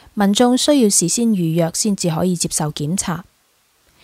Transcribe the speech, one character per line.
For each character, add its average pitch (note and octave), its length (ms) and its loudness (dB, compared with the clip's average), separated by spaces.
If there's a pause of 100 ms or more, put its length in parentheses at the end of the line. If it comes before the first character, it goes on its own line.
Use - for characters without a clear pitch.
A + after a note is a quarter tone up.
(140)
民 G3+ 180 0
眾 B3 240 4
需 C#4+ 280 2
要 G#3 60 4
事 F3+ 180 0
先 A#3 220 0
預 E3+ 240 0
約 E3 200 0
先 G3+ 220 -2
至 F#3 160 -2
可 E3+ 140 -2
以 F#3 100 0
接 E3+ 160 -2
受 D3+ 200 -4
檢 D3+ 240 -4
查。 F3 300 -6 (800)